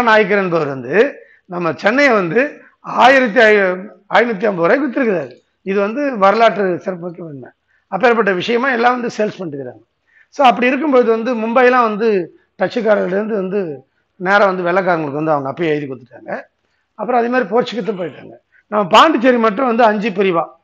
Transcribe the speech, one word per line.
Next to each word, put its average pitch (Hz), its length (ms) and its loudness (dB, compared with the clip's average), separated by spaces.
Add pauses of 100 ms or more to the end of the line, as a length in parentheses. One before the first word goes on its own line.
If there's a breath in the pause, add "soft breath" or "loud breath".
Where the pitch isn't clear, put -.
(100)
நாயக்கர் 208 340 4
என்பவர் 156 320 -2
வந்து 127 180 -6 (600 loud breath)
நம்ம 170 180 -4 (120)
சென்னையை 262 360 2
வந்து 165 200 0 (640 loud breath)
ஆயிரத்தி 254 440 4
ஐ-, 214 100 6 (600)
ஐநூத்தி 226 300 -2
ஐம்பது 170 140 -2
ரூபாய்க்கு 269 240 2
வித்திருக்கிறாரு. 202 460 -2 (320)
இது 190 200 -2
வந்து 247 180 -4 (200)
வரலாற்று 202 420 2 (180)
சிறப்புமிக்க 175 460 -10
உண்மை. 131 220 -18 (400)
அப்பேற்பட்ட 214 400 2 (100)
விஷயமா 240 360 -2
எல்லாம் 247 200 2
வந்து 233 200 -8
சேல்ஸ் 214 220 -4
பண்ணிட்டுக்கிறாங்க. 139 440 -12 (520 soft breath)
So 277 140 0
அப்படி 247 220 0
இருக்கும்போது 262 440 2
வந்து 226 140 -4 (120)
மும்பைலாம் 247 480 2
வந்து 214 180 -2 (520 soft breath)
டச்சுக்காரர்லேருந்து 202 840 -2
வந்து 190 180 -4 (680)
நேரா 202 240 4
வந்து 185 160 -4
வெள்ளைக்காரங்களுக்கு 170 540 0
வந்து 160 140 0
அவங்க 135 160 -4
அப்பயே 165 220 -4
எழுதி 147 160 -4
கொடுத்துட்டாங்க. 120 460 -14 (640)
அப்புறம் 233 220 -2
அதே 233 120 0
மாதிரி 247 180 0
போர்ச்சுகத்தும் 214 500 -4
போயிட்டாங்க. 151 340 -12 (380 soft breath)
நம்ம 208 100 0 (120)
பாண்டிச்சேரி 262 520 4
மட்டும் 226 240 -2
வந்து 233 180 2
அஞ்சு 214 300 -2
பிரிவா, 175 260 0 (200)